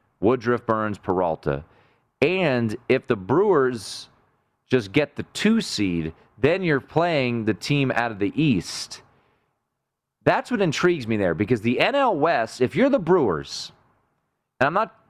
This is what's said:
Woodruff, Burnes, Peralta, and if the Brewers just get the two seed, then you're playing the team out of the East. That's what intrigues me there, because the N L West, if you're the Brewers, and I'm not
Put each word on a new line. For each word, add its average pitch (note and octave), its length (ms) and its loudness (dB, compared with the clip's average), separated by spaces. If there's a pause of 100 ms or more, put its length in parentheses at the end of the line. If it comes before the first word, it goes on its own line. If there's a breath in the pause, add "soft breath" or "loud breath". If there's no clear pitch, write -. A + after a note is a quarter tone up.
(200)
Woodruff, A#2 480 0
Burnes, G#2+ 320 -2
Peralta, D#2+ 640 -2 (580 soft breath)
and C3+ 540 0 (140)
if B2+ 180 2
the A#2+ 80 2
Brewers B2+ 920 0 (600)
just G#2+ 220 0
get C#3+ 240 0
the - 80 -8 (100)
two A3 280 2
seed, E2+ 520 -2 (240 soft breath)
then D#3+ 240 2
you're D#3 180 2
playing C3 680 0
the G#2 100 0
team C#3 360 0
out A#2 200 -2
of G2+ 80 -12
the G2 200 0
East. - 640 -2 (1200)
That's F#3+ 280 0
what A3+ 100 0
intrigues E3+ 460 0
me A2+ 100 -2
there, F#2+ 160 2
because G#2 280 0
the A#2+ 180 0
N G3+ 160 2
L C4 200 2
West, C#3+ 460 0
if F#3+ 140 0
you're A#3+ 140 4
the C4 100 0
Brewers, D3 720 -2 (880)
and C3 80 4
I'm D#3 80 -2
not G#3+ 200 -2 (140)